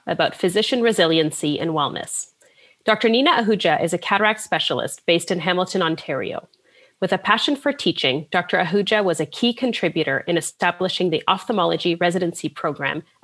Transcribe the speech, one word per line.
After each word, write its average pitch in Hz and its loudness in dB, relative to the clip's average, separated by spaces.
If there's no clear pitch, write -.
about 170 0
physician 214 0
resiliency 160 2
and 165 -4
wellness. - -4
Doctor 220 2
Nina 262 4
Ahuja 202 2
is 165 0
a 175 -2
cataract 208 2
specialist - -4
based 170 2
in 180 0
Hamilton, 180 0
Ontario. 160 -4
With 190 0
a 185 0
passion 226 2
for 285 -2
teaching, 156 0
Doctor 180 0
Ahuja 196 2
was 175 0
a 151 0
key 240 0
contributor 165 0
in 175 0
establishing 180 -2
the 160 -2
ophthalmology 180 0
residency 170 -2
program 147 -4